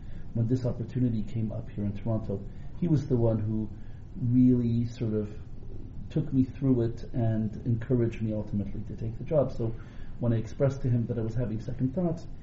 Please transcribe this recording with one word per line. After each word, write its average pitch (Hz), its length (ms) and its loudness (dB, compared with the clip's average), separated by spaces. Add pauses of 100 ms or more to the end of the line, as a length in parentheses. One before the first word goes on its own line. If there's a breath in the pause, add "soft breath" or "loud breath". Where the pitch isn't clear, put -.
(340 loud breath)
when 117 140 2
this 127 180 2
opportunity 117 560 0
came 107 280 -2
up - 200 -6
here 104 140 -4
in 101 80 0
Toronto, 101 460 -2 (400 loud breath)
he 175 100 0
was 147 180 4
the 131 100 2
one 113 220 4
who 107 320 0 (500 loud breath)
really 120 680 6
sort 110 280 -2
of 104 160 0 (800)
took 139 240 0
me 131 100 6
through 131 380 2
it 113 220 -2 (100)
and 110 500 0
encouraged 117 560 2
me 110 140 0
ultimately 107 540 -2
to - 120 -8
take 113 160 -6
the 135 80 -8
job. 135 280 4
So 113 220 -2 (460 loud breath)
when 120 120 4
I 113 40 4
expressed - 460 0
to 131 80 2
him 117 160 2
that 117 120 -2
I 113 40 0
was 110 120 -2
having 110 260 0
second 131 340 0
thoughts, 175 320 0 (160 loud breath)